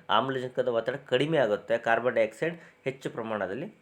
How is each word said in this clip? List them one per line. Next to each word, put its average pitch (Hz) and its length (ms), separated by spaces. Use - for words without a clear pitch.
ಆಮ್ಲಜನಕದ 127 580
ಒತ್ತಡ 117 260
ಕಡಿಮೆ 143 440
ಆಗುತ್ತೆ, 113 400
ಕಾರ್ಬನ್ 117 360
ಡೈಆಕ್ಸೈಡ್ 117 460
ಹೆಚ್ಚು 135 260
ಪ್ರಮಾಣದಲ್ಲಿ 113 720